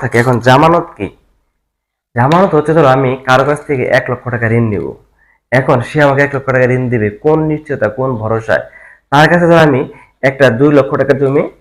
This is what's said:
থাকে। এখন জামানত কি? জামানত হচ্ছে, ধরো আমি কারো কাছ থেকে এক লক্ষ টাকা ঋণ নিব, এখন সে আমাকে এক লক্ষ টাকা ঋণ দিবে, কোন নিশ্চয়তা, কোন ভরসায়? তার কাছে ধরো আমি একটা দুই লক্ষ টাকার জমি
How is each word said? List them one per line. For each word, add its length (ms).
থাকে। 180
এখন 220
জামানত 460
কি? 120
জামানত 380
হচ্ছে, 200
ধরো 120
আমি 380
কারো 200
কাছ 220
থেকে 160
এক 280
লক্ষ 180
টাকা 200
ঋণ 140
নিব, 300
এখন 300
সে 220
আমাকে 200
এক 120
লক্ষ 160
টাকা 140
ঋণ 240
দিবে, 220
কোন 320
নিশ্চয়তা, 460
কোন 280
ভরসায়? 440
তার 180
কাছে 180
ধরো 100
আমি 320
একটা 280
দুই 220
লক্ষ 240
টাকার 220
জমি 320